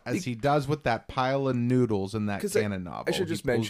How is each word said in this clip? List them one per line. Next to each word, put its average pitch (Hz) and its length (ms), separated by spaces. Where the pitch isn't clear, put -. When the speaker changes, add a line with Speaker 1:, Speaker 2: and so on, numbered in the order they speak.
Speaker 1:
as 113 200
Speaker 2:
Be- 127 60
Speaker 1:
he 120 40
does 143 320
with 147 180
that 117 240
pile 135 380
of 131 80
noodles 120 600
in 107 120
that 101 140
Speaker 2:
'Cause 196 160
I, 110 60
Speaker 1:
canon 98 220
novel, 73 220
Speaker 2:
I 165 60
should 180 160
just 104 160
Speaker 1:
he 131 40
pulls 120 100